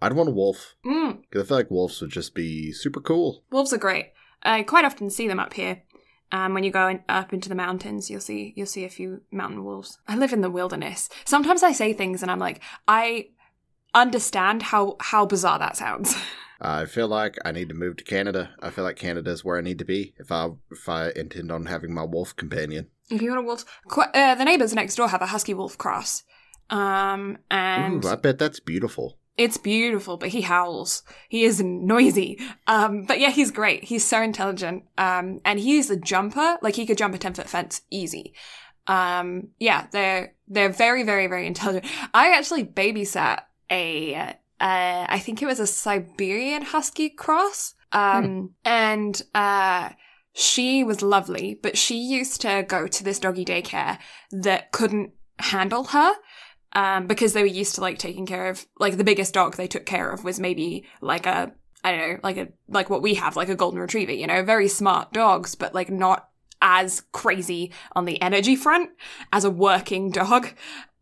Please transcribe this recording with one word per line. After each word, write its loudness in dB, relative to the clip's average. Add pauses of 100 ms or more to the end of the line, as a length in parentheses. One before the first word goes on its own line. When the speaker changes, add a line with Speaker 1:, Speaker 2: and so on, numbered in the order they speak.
Speaker 1:
I'd 0
want 2
a 0
wolf. 0 (100)
Speaker 2:
Mm. -2
Speaker 1:
'Cause -2
I -4
feel 0
like 0
wolves -2
would -8
just -10
be -6
super -6
cool. -2
Speaker 2:
Wolves 0
are 0
great. -2 (300)
I 2
quite 4
often -2
see -4
them -2
up -8
here. -6 (500)
Um, -2
when 0
you 0
go 4
in, -6
up -2
into -6
the -8
mountains, -6
you'll -10
see, -8
you'll -8
see -8
a -10
few -12
mountain -8
wolves. -14 (100)
I -2
live 2
in 2
the 0
wilderness. -6 (160)
Sometimes 4
I 8
say 0
things -4
and -4
I'm -4
like, -6 (280)
I 2 (640)
understand 4
how, 2
how 4
bizarre 2
that -4
sounds. -2
<laughs> -16
Speaker 1:
I -2
feel -2
like 0
I -4
need -6
to -10
move -4
to -16
Canada. -2
I -10
feel -6
like -4
Canada -6
is -8
where -2
I -4
need -6
to -8
be -4
if -10
I, -2 (220)
if -16
I -4
intend -10
on -6
having -8
my -4
wolf -6
companion. -8 (220)
Speaker 2:
If -2
you -2
want -4
a -8
wolf, -8 (240)
qu-, 0 (140)
uh, 8
the 0
neighbors 4
next -2
door 4
have 0
a -4
husky -4
wolf -8
cross. -4 (480)
Um, 0 (120)
and 0
Speaker 1:
Ooh, 2
I 0
bet 2
that's -2
beautiful. -6 (180)
Speaker 2:
It's 2
beautiful, 0
but -6
he -4
howls. -2 (260)
He 2
is 6
noisy. 4 (260)
Um, 2
but 2
yeah, 6
he's 4
great. 0
He's -2
so 2
intelligent. -4 (120)
Um, 0
and 2
he's 4
a 0
jumper. 0
Like, 0
he -4
could 2
jump 0
a -8
ten-foot -8
fence -6
easy. -8 (540)
Um, 0 (100)
yeah, 2
they're, -2 (140)
they're 2
very, 4
very, 2
very -2
intelligent. -4 (300)
I 8
actually 0
babysat -2 (280)
a, -2
uh, -6 (260)
I 0
think -6
it -2
was -2
a 0
Siberian -2
husky -2
cross. 0 (180)
Um, 4
Speaker 1:
Hmm. -4 (200)
Speaker 2:
and, 2 (120)
uh, 2 (420)
she 2
was -2
lovely, 0
but -2
she 2
used -2
to 0
go -2
to -4
this -2
doggy -2
daycare -4 (320)
that 0
couldn't 0 (260)
handle 0
her, 6 (600)
um, 2
because 4
they 2
were 6
used 0
to, -4
like, -2
taking -8
care -4
of, -8 (120)
like, 2
the 6
biggest 4
dog 2
they -6
took -8
care -2
of -8
was -4
maybe, -4 (160)
like, -2
a, 0 (300)
I 2
don't 0 (100)
know, -6
like -2
a, -8 (200)
like 0
what 2
we 4
have, -2
like -2
a 0
golden 0
retriever, -2
you -6
know, 2
very 4
smart 2
dogs, 4
but, -8
like, -4
not 2 (320)
as 4 (100)
crazy -2 (220)
on 0
the -4
energy 4
front 2 (420)
as 2
a 4
working 2
dog. 2 (540)